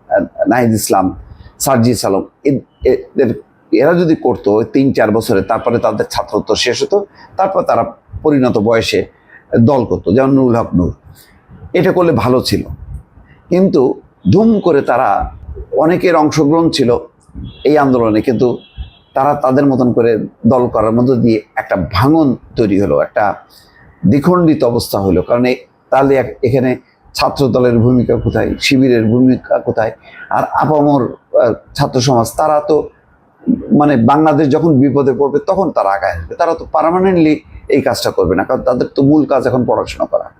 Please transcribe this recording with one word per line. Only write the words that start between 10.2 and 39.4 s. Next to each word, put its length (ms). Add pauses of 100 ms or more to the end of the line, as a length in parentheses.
নুরুল 260
হক 180
নূর। 180 (800)
এটা 200
করলে 200
ভালো 280
ছিল, 220 (840)
কিন্তু 520 (320)
ধুম 280
করে 220
তারা, 500 (400)
অনেকের 440
অংশগ্রহণ 540
ছিল 280 (680)
এই 140
আন্দোলনে, 420
কিন্তু 380 (560)
তারা 200
তাদের 320
মতন 260
করে 340 (200)
দল 220
করার 240
মধ্য 220
দিয়ে 280 (140)
একটা 360
ভাঙন 440 (200)
তৈরি 240
হলো, 200
একটা 340 (720)
দ্বিখণ্ডিত 580
অবস্থা 340
হলো। 240
কারণ 220
এ-, 100 (360)
তাহলে 260
এক-, 260
এখানে 340 (380)
ছাত্র 340
দলের 300
ভূমিকা 380
কোথায়, 440
শিবিরের 440
ভূমিকা 540
কোথায়? 340 (380)
আর 140
আপামর, 580
আহ, 500 (220)
ছাত্র 260
সমাজ, 360
তারা 240
তো, 280 (880)
মানে, 180
বাংলাদেশ 520
যখন 320
বিপদে 320
পড়বে, 340
তখন 240
তারা 200
আগায় 220
আসবে। 220
তারা 200
তো 180
পার্মানেন্টলি 680 (360)
এই 120
কাজটা 280
করবে 220
না, 100
কারণ 200
তাদের 180 (100)
তো 40 (100)
মূল 200
কাজ 200